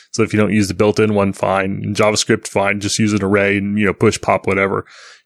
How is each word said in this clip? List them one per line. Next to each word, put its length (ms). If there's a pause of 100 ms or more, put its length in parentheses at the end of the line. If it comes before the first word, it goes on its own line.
(120)
So 120
if 100
you 60
don't 140
use 140
the 60
built-in 400
one, 180
fine. 520
In 100
JavaScript, 560
fine. 320
Just 180
use 140
an 100
array 340
and, 220
you 60
know, 80
push, 260
pop, 280
whatever. 380 (400)